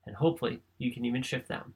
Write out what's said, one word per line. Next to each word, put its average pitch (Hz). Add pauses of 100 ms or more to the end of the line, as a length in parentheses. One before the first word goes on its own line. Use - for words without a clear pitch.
And 107
hopefully 127 (160)
you 123
can 120
even 123
shift -
them. -